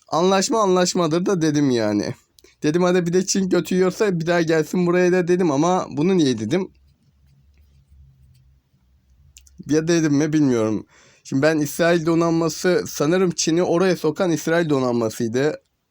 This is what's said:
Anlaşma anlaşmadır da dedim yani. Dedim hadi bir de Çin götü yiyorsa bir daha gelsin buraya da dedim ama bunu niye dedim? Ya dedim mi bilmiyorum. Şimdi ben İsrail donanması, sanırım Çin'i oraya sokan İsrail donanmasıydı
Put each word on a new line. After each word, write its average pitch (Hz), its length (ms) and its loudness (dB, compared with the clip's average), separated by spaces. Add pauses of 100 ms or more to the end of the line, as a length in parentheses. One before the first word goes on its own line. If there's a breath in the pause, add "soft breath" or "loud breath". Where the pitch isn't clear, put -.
Anlaşma 190 520 0
anlaşmadır 180 640 0
da 196 160 0
dedim 147 280 0
yani. 107 440 0 (500 soft breath)
Dedim 160 200 0
hadi 180 220 0
bir 170 80 -2
de 185 120 0
Çin 190 240 -2
götü 180 260 0
yiyorsa 185 440 0
bir 160 80 -4
daha 175 140 2
gelsin 165 460 0
buraya 180 240 2
da 180 160 0
dedim 180 240 2
ama 160 400 0
bunu 175 260 0
niye 131 220 2
dedim? 131 320 -4 (3000)
Ya 160 180 0
dedim 160 260 2
mi 151 200 0
bilmiyorum. 117 520 0 (380 soft breath)
Şimdi 135 180 -4
ben 160 160 2
İsrail 165 480 0
donanması, 165 840 0
sanırım 175 440 0
Çin'i 170 320 -2
oraya 175 320 0
sokan 156 360 -2
İsrail 165 380 0
donanmasıydı 123 920 -2 (300)